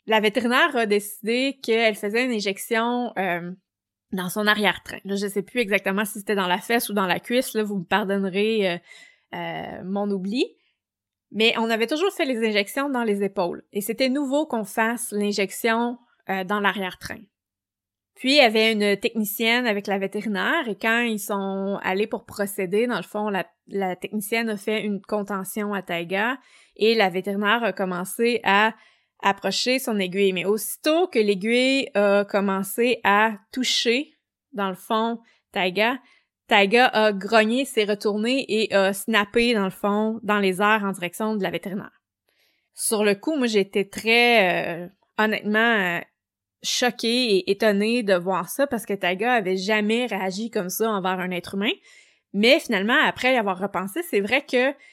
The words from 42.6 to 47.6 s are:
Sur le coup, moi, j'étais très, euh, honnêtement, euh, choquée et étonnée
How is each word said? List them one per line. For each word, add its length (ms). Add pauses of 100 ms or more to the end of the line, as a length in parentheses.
Sur 280
le 120
coup, 200
moi, 120
j'étais 380
très, 1000
euh, 40 (300)
honnêtement, 800
euh, 20 (640)
choquée 760
et 140
étonnée 520